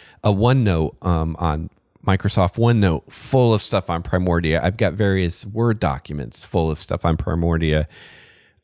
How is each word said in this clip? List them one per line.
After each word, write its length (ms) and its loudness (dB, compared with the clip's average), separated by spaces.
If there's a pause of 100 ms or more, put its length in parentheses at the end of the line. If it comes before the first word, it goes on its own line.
(220)
a 100 4
OneNote, 720 2
um, 340 0
on 320 -4 (360)
Microsoft 500 0
OneNote 540 2
full 420 2
of 100 0
stuff 280 -4
on 120 -2
Primordia. 600 0
I've 140 0
got 180 0
various 500 0
Word 360 -2
documents 640 -6
full 260 0
of 80 -4
stuff 260 -6
on 120 2
Primordia. 720 0 (760)